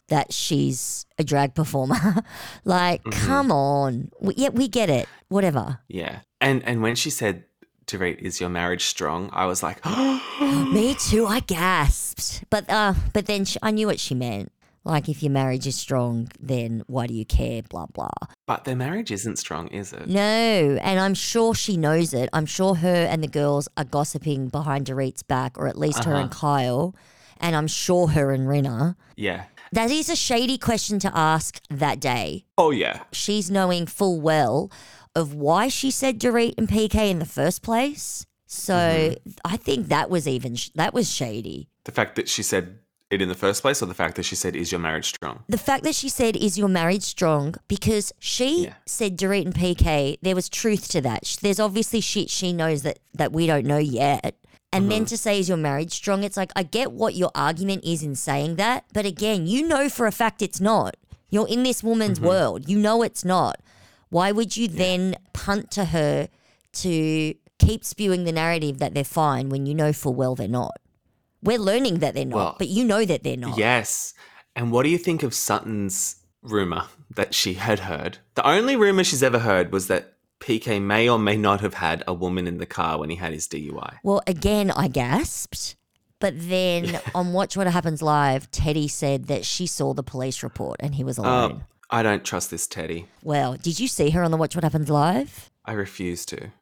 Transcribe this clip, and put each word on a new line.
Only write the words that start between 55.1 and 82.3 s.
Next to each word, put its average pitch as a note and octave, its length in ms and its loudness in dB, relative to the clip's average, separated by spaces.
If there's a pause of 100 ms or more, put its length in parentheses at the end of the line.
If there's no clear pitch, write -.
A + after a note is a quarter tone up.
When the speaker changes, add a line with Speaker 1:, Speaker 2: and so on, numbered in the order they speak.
Speaker 1:
say, G3+ 220 0
"Is F3+ 80 0
your F3+ 100 2
marriage D3+ 360 -2
strong?" G3 300 -2
It's G3+ 140 -6
like, F#3+ 180 -2
I G3 80 0
get A3 280 -2
what - 240 0
your F3+ 180 0
argument E3 520 0
is E3 180 -2
in C#3+ 120 -4
saying D3 420 -2
that, A3+ 260 0 (100)
but G3+ 120 0
again, F#3+ 420 0
you C4 180 2
know C#4+ 240 2
for A#3 160 0
a G#3 60 2
fact - 300 0
it's - 200 -2
not. F#3+ 340 2 (340)
You're G#3 180 2
in B3 160 2
this B3+ 200 2
woman's G#3+ 360 2
Speaker 2:
Mm-hmm. E3 80 2
Speaker 1:
world. C#3 420 2
You G3+ 80 2
know G#3+ 260 4
it's - 220 -4
not. F3 360 2 (480)
Why F3+ 240 2
would G#3+ 240 0
you A3+ 120 0
Speaker 2:
Yeah. D#3+ 80 -6
Speaker 1:
then F#3 380 0 (180)
punt - 380 -2
to G3+ 140 0
her D3+ 420 2 (460)
to D#3 600 0 (260)
keep A3 260 6
spewing F#3 400 0
the E3+ 60 0
narrative D#3+ 480 -2
that C#3+ 140 -2
they're C#3+ 100 0
fine C3+ 460 0
when C#3 160 -2
you C#3+ 80 -2
know D3+ 200 2
full C#3 200 -2
well B2+ 220 0
they're A2 120 -4
not? B2 300 -4 (640)
We're A#3 160 2
learning G#3 400 2
that C#3+ 160 0
they're C#3 100 -2
not, B2+ 100 -4
Speaker 2:
Well, F#2 220 0
Speaker 1:
but F#3 100 -2
you G3+ 160 2
know G#3+ 220 4
that E3 180 0
they're B2+ 140 -4
not. A#2+ 200 -6
Speaker 2:
Yes. A2+ 560 2 (420)
And A#2+ 160 0
what B2 120 4
do D3 60 2
you E3+ 80 4
think E3+ 260 -2
of A#2+ 100 -2
Sutton's G#2 840 -2 (240)
rumour F#2 440 -2 (300)
that - 200 -2
she F#2 200 0
had G#2 240 0
heard? D#2+ 380 -6 (180)
The - 120 2
only A3+ 280 4
rumour G3+ 280 6
she's C#3 200 0
ever A#2+ 160 6
heard F#2 320 2
was F#2+ 160 -2
that - 260 -2 (260)
P A2+ 200 -2
K A2 200 -2
may G#2+ 300 4
or A#2 100 4
may G#2 180 2
not G2+ 240 2
have G2+ 140 -2
had E2+ 320 -2
a F#2 60 -2
woman F2+ 340 -2